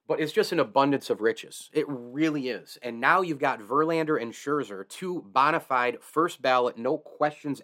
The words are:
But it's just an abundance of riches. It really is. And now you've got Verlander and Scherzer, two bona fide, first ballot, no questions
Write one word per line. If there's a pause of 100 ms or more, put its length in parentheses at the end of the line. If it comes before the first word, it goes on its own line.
But
it's
just
an
abundance
of
riches.
It
really
is.
And
now
you've
got
Verlander
and
Scherzer,
two
bona
fide,
first
ballot,
no
questions